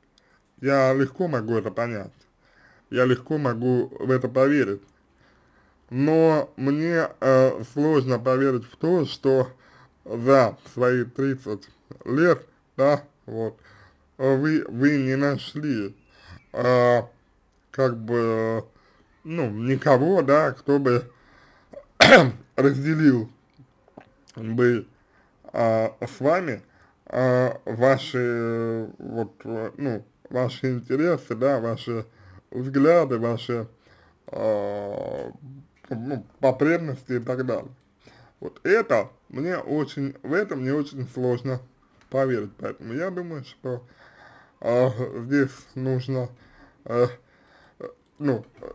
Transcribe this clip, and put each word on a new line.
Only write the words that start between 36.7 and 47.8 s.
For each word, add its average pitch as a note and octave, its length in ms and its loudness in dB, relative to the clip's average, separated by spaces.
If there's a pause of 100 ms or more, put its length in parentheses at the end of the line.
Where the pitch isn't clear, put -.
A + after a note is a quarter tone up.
и B2 60 -2
так B2+ 260 -4
далее. A2+ 260 -6 (680)
Вот - 260 -14
это F#3 440 2 (200)
мне E3 280 -6
очень, C#3 680 -4
в C#3 100 -6
этом E3+ 280 -2
мне C3 120 -2
очень C#3+ 360 -4
сложно B2+ 520 -2 (480)
поверить, B2+ 480 -2
поэтому G#2+ 360 -10
я E3+ 180 -6
думаю, E3+ 340 -10
что, B2+ 400 -10 (760)
а, B2 320 2 (280)
здесь C3 320 0 (240)
нужно, B2+ 540 -4 (560)
э, A#2+ 220 2 (720)
э, - 80 -12 (300)